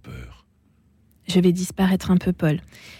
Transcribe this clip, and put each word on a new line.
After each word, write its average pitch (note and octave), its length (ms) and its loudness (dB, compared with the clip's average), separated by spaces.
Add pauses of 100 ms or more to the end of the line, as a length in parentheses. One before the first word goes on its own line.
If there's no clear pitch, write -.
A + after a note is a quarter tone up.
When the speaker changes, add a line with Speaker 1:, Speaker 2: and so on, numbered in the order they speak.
Speaker 1:
peur ? - 420 -18 (800)
Speaker 2:
Je F#3 120 2
vais F3+ 120 6
disparaître F#3 600 0
un F3+ 60 6
peu, F3+ 140 0
Paul. D#3 300 -2 (380)